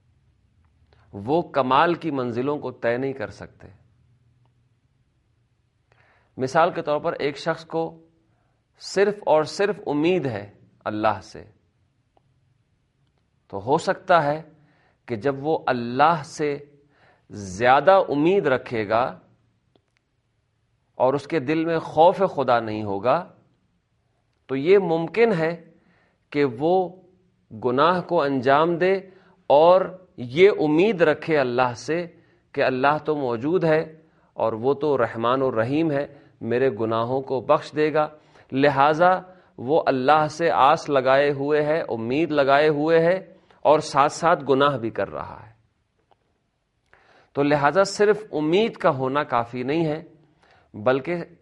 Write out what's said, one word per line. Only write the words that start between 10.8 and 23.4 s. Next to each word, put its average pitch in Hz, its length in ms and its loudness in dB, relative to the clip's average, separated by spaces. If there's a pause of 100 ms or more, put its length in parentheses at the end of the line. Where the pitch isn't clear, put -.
اللہ 107 380 -2
سے، 82 200 -20 (2000)
تو 98 180 -10
ہو 135 120 2
سکتا 180 460 0
ہے 147 180 -4 (640)
کہ 120 100 -8
جب 135 240 -2
وہ 147 180 -2 (100)
اللہ 131 560 0
سے 147 340 -6 (720)
زیادہ 117 640 2
امید 175 560 2
رکھے 123 420 -2
گا 135 300 0 (1800)
اور 131 180 2
اس 143 140 -6
کے 165 120 -4
دل 156 260 -2
میں 165 140 -2
خوف 175 420 2 (140)
خدا 123 240 2
نہیں 107 240 -6
ہوگا 117 460 -2 (1200)